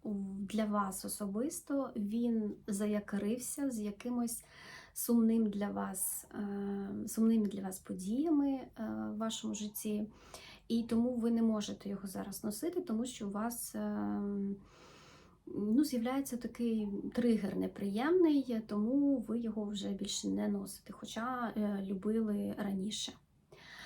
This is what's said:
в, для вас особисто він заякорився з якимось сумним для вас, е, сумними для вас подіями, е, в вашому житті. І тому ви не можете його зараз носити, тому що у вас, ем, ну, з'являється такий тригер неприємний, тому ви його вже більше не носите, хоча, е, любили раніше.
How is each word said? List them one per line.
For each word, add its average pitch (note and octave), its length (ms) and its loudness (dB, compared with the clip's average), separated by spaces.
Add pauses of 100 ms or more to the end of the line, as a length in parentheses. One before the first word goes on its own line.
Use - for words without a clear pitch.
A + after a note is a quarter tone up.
в, G#3+ 100 -4 (320)
для G#3+ 200 2
вас G3+ 400 0
особисто A#3+ 880 -2
він A3 600 0 (120)
заякорився G#3 1000 0
з A3+ 100 -2
якимось A#3 640 -2 (500)
сумним A3+ 560 6
для G3+ 200 0
вас, G3 640 -4
е, G3+ 760 -4
сумними A3 400 6
для G3 140 -4
вас F#3+ 180 -6
подіями, C#4 720 2
е, B3+ 180 -4 (440)
в G#3 40 -6
вашому A3 360 -2
житті. G#3 540 -4 (600)
І A3+ 160 2
тому A#3 320 2
ви A#3 160 2
не A3+ 100 4
можете G#3 480 0
його G3 180 -4
зараз G3 360 -8
носити, E4+ 380 -2
тому A3+ 240 -2
що A3+ 220 -6
у G3 40 -4
вас, A3+ 440 -4
ем, G3+ 800 -2 (920)
ну, G#3+ 360 4
з'являється C4 540 -2
такий A3+ 500 -2 (260)
тригер G3+ 440 2
неприємний, B3+ 1080 4
тому C4 500 4
ви A3 220 -2
його A3 260 -2
вже G3+ 240 -4
більше G3+ 380 -4
не G3+ 200 0
носите, G3+ 460 -4
хоча, A#3+ 640 -4
е, G3+ 300 0
любили G3+ 680 0
раніше. G3+ 560 -2 (720)